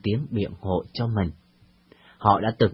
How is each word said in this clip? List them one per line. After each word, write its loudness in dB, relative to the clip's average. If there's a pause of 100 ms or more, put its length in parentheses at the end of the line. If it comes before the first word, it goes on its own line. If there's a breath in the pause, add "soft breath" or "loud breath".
tiếng -2
biện -4
hộ -2 (100)
cho -4
mình. -2 (840 loud breath)
Họ 4
đã -2
từng 4